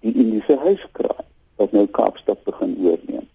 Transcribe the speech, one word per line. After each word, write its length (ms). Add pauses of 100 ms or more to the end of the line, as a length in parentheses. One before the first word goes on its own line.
die 140
Indiese 420
huiskraai 680 (320)
wat 160
nou 140
Kaapstad 580
begin 360
oorneem. 540